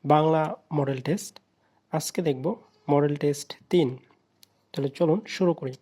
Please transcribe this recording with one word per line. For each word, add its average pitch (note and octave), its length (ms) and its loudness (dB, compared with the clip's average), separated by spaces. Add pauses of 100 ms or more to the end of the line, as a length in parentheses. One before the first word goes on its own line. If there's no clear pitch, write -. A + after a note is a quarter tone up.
বাংলা D#3 500 4 (180)
মডেল C#3 280 -2
টেস্ট। D3 380 -6 (520)
আজকে D#3+ 300 -4
দেখব D3+ 340 -2 (340)
মডেল C#3+ 260 4
টেস্ট C#3+ 420 -4 (120)
তিন। C3+ 280 2 (720)
তাহলে C#3 180 -4
চলুন E3+ 380 0
শুরু F3 260 0
করি। C3+ 180 -8 (100)